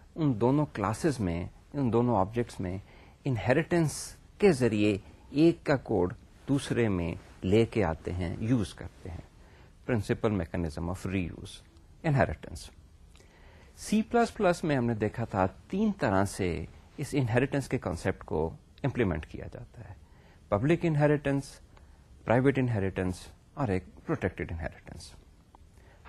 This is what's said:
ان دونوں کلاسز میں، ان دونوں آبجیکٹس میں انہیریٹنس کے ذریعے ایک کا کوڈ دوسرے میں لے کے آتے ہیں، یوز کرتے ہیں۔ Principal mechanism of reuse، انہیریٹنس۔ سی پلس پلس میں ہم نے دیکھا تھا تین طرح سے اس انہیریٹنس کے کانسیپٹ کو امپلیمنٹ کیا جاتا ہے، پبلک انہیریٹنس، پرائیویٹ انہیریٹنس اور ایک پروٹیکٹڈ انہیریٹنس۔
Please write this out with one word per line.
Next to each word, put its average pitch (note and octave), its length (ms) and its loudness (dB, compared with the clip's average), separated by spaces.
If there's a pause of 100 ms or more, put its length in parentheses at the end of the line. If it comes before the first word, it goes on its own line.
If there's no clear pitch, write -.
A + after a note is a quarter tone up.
(140)
ان C#3 260 0
دونوں C#3+ 320 4
کلاسز A2+ 480 -2
میں، E2+ 240 -2 (280)
ان C3+ 200 0
دونوں A#2+ 240 4
آبجیکٹس A2+ 440 0
میں F#2 180 -6 (460)
انہیریٹنس C#3+ 920 0 (220)
کے G3+ 140 6
ذریعے G#2+ 440 2 (340)
ایک E3 360 2
کا D3+ 100 4
کوڈ F2+ 380 0 (340)
دوسرے B2 400 0
میں F2 260 0 (320)
لے A2 200 6
کے A2 180 0
آتے E2 280 -4
ہیں، F2 280 -6
یوز A2 340 0
کرتے - 360 -14
ہیں۔ E2 100 -12 (680)
Principal A2+ 420 0
mechanism E2+ 560 -4
of F#2 240 -6
reuse، - 500 -6 (400)
انہیریٹنس۔ A2 680 0 (1080)
سی A3 260 0
پلس A#3 320 0
پلس F3+ 300 2
میں D3 120 2
ہم A#2+ 80 2
نے A#2+ 100 2
دیکھا G#2+ 300 -2
تھا F#2+ 220 2
تین G3 520 -2
طرح G2+ 260 4
سے E2+ 420 -2 (300)
اس D3+ 160 -6
انہیریٹنس C3 560 2
کے B2+ 100 -2
کانسیپٹ - 460 -4
کو E2 260 -2 (320)
امپلیمنٹ F#2+ 440 0
کیا - 260 -12
جاتا - 360 -16
ہے، - 60 -18 (540)
پبلک C#3 340 2
انہیریٹنس، D3 800 2 (640)
پرائیویٹ C3 340 4
انہیریٹنس G2 560 0 (400)
اور C#3 140 -2
ایک F#2 160 -2 (220)
پروٹیکٹڈ F#2 460 -4
انہیریٹنس۔ - 600 -12 (960)